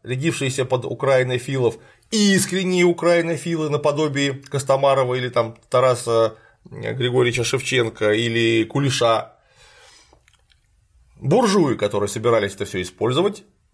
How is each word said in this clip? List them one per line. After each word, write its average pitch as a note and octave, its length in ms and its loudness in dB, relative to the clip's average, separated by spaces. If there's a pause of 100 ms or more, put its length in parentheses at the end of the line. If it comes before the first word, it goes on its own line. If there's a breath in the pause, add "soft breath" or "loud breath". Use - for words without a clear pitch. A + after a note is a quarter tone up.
рядившиеся C3 640 -4
под B2 200 -2
украинофилов, B2+ 960 0 (320 soft breath)
и G#3 240 2
искренние F3+ 500 0
украинофилы E3+ 880 0
наподобие C#3+ 640 -2
Костомарова C3+ 800 0
или B2+ 140 -4
там A2+ 280 -2 (140)
Тараса A#2 640 2 (280 soft breath)
Григорьевича A#2+ 800 -2
Шевченко A2+ 680 -2
или A2+ 520 0
Кулеша, B2 680 -2 (1900 soft breath)
буржуи, F#3+ 560 2
которые G#2 320 -2
собирались A2 460 0
это G2+ 120 -8
всё F#2 160 -6
использовать, C#3 600 -2 (300)